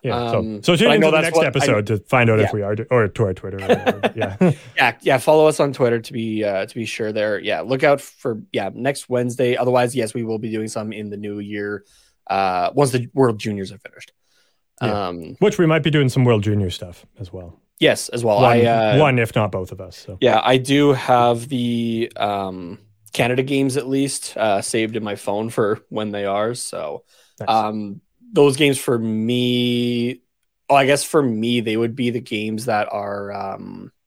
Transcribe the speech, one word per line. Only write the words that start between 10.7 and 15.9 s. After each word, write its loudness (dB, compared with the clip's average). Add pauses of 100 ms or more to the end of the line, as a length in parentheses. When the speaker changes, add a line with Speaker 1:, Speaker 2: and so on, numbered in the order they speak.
Speaker 2:
in -10
the -10
new -8
year, -8 (440)
uh, 0
once 4
the -2
World 2
Juniors -6
are -20
finished. -20 (680)
Speaker 1:
Yeah. -2
Speaker 2:
Um, -12
Speaker 1:
Which 2
we 4
might 2
be 2
doing 2